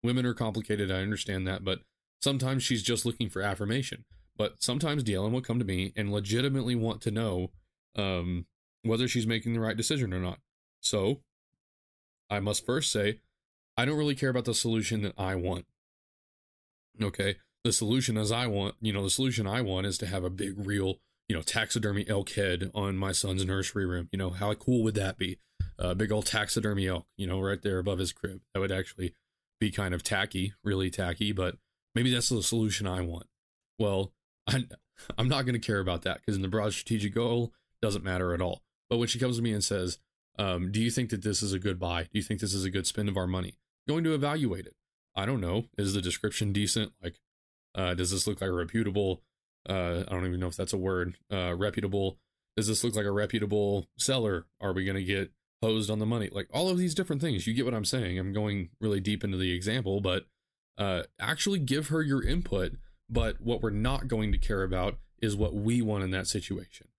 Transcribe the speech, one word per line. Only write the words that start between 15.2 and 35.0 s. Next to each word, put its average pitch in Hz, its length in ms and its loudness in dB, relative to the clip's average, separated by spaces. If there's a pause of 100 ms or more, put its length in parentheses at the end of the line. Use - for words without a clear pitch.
want." 90 320 -2 (1400)
Okay? 98 340 0 (280)
The 117 80 2
solution 117 440 2
as 107 140 0
I 120 160 0
want, 101 340 0
you 110 120 0
know, 98 100 0
the 95 80 0
solution 117 360 2
I 107 140 0
want 95 260 0
is 95 120 -2
to - 80 -4
have 92 160 -2
a 90 80 -2
big, 98 260 -4
real, 98 440 0 (280)
you 107 60 2
know, 78 80 -2
taxidermy 104 680 0
elk 101 220 -2
head 92 440 0
on 98 220 -2
my 98 140 0
son's 95 340 0
nursery 95 400 0
room. 87 280 -2
You 95 60 -2
know, 95 120 0
how 101 240 -2
cool 120 300 2
would 110 100 2
that 95 240 0
be? 90 200 -4 (400)
A 90 160 0
big 101 180 0
old 107 140 0
taxidermy 104 600 0
elk, 92 200 -2 (100)
you 98 100 -4
know, 92 140 0
right 98 200 0
there 95 180 0
above 92 200 0
his 90 140 0
crib. 95 280 -8 (140)
That 98 60 0
would 95 100 0
actually 92 440 -4 (440)
be 107 140 2
kind 95 220 0
of 82 100 -4
tacky, 98 580 0
really 95 280 0
tacky, 95 420 -2
but 92 240 -2 (380)
maybe 123 180 4
that's 120 160 2
the 113 140 0
solution 107 440 0
I 92 140 -2
want. 85 260 -6 (520)
Well, 98 340 2 (340)
I, 123 200 0 (520)